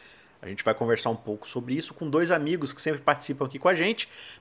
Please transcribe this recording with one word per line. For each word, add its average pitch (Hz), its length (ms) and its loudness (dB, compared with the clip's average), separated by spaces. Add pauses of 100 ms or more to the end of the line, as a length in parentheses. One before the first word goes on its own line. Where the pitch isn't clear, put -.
(420)
A - 60 -14
gente 98 180 -4
vai 110 100 6
conversar 117 340 2
um 113 60 2
pouco 107 320 -8
sobre 123 260 -6
isso 156 200 -4
com 160 140 -6
dois 165 220 4
amigos 156 440 0
que - 80 -8
sempre 151 200 -2
participam 139 440 0
aqui 135 120 -6
com 180 120 4
a 190 40 6
gente. 190 360 0 (320)